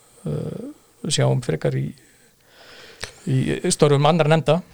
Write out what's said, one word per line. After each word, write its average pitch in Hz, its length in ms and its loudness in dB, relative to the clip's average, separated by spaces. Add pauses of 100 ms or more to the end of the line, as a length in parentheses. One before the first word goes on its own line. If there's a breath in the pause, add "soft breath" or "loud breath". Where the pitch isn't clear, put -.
(260)
eh, 156 380 -6 (400)
við 165 60 -6
sjáum 131 320 0
frekar 143 320 -4
í, 135 180 -4 (1300 loud breath)
í 147 460 -2
störfum 143 320 4
annarra 156 240 4
nefnda. 160 300 2 (160)